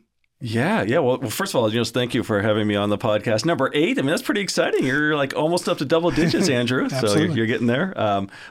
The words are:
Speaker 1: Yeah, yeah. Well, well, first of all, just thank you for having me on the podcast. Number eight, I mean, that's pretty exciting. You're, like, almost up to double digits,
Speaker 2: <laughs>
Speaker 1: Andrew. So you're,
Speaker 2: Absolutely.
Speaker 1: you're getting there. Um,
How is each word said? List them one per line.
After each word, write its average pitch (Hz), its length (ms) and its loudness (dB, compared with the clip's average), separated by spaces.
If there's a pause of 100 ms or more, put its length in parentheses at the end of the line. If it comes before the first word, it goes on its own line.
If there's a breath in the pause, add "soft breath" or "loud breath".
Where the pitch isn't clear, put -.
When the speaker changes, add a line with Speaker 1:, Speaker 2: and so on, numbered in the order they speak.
(400)
Speaker 1:
Yeah, 131 440 0
yeah. 117 160 2
Well, 127 180 2
well, 117 140 -4
first 185 240 -4
of 139 40 2
all, 110 120 2
just 113 240 -2
thank 123 180 -2
you 120 80 0
for 101 220 0
having 107 240 2
me 104 80 2
on 104 160 0
the 101 80 -2
podcast. 107 460 0
Number 156 280 0
eight, 190 240 2
I 285 60 -2
mean, 202 80 0
that's 202 100 -2
pretty 302 200 -2
exciting. 302 440 0
You're, 151 300 0
like, 143 200 -2
almost 170 320 0
up 180 120 -2
to 160 60 -2
double 165 260 2
digits, 170 380 2
Speaker 2:
<laughs> - 20 2
Speaker 1:
Andrew. 123 380 0
So 135 80 -4
you're, 127 80 0
Speaker 2:
Absolutely. 151 300 2
Speaker 1:
you're 113 120 0
getting 113 200 0
there. 147 320 -2
Um, 101 300 -2 (220 loud breath)